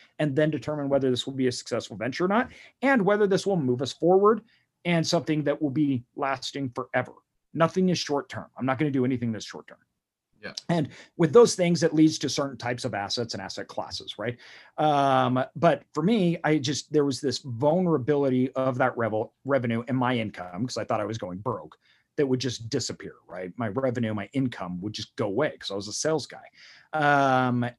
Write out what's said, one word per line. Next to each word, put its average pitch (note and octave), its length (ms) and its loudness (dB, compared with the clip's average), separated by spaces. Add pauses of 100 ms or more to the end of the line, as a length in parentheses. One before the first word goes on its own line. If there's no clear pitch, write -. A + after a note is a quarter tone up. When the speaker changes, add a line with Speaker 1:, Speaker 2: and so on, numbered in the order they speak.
(180)
Speaker 1:
and C#3 160 -2
then D3+ 160 2
determine D3+ 380 -6
whether C3+ 220 2
this B2 160 -2
will C#3 80 -8
be C3 120 0
a A#2+ 60 0
successful - 440 -8
venture B2+ 280 -4
or F#3 40 0
not, A#3 200 0 (340)
and B3+ 240 2
whether G#3 220 4
this F#3 180 0
will G3 100 0
move B2 260 0
us B2+ 100 -6
forward G3+ 500 4 (420)
and E3+ 220 2
something D3+ 380 0
that C#3+ 180 0
will D3 80 0
be C#3 320 0 (140)
lasting C3+ 580 -4
forever. - 380 -4 (400)
Nothing E3 380 2
is E3 80 0
short C#3 300 -4
term. F#2+ 180 -10 (120)
I'm A#2+ 80 -4
not C3 120 0
gonna D3+ 120 0
do C3 140 2
anything A#2+ 260 0
that's G#2 140 -8
short - 240 -16
term. - 100 -20 (640)
Speaker 2:
Yeah. F#2 100 -12 (160)
Speaker 1:
And E3 200 0 (280)
with D#3+ 160 2
those A#3 220 8
things, F3 300 2
it D#3 100 2
leads D#3 260 4
to D3 80 -2
certain C#3 300 -4
types A#2+ 260 -6
of A2 100 -4
assets G2+ 400 -4
and G2+ 80 -10
asset F#2+ 260 -12
classes, - 500 -10
right? A#2+ 180 -6 (400)
Um, C3+ 680 2 (100)
but D3+ 300 2 (100)
for D3+ 80 -2
me, F3+ 400 2
I D3+ 160 2
just, C#3 340 -4
there D3 120 4
was C#3 160 -2
this B2+ 180 -2
vulnerability C#3+ 1120 2
of C3 260 0
that B2+ 180 2
revel-, A2 380 -2 (100)
revenue A#2+ 440 0
and C3 80 -2
my B2+ 200 2
income, F#2+ 500 -6
'cause B2 120 -10
I A2 60 -4
thought A2+ 160 -2
I G#2 60 -2
was G#2+ 120 -6
going F#2+ 200 -8
broke, G2+ 400 -8 (380)
that D3 100 2
would B2+ 140 2
just A#2 280 -6
disappear, G2+ 460 -6 (120)
right? F2+ 300 -10
My A#2 120 -2
revenue, A#2 460 -2
my G2+ 200 -6
income F#2+ 480 -4
would G#2+ 100 -6
just - 240 -12
go A2 100 -2
away A2+ 320 -2
'cause - 140 -10
I - 20 -6
was G2+ 140 -6
a G#2 40 -10
sales D3+ 360 -2
guy. - 160 -18 (480)
Um, C3 720 4 (120)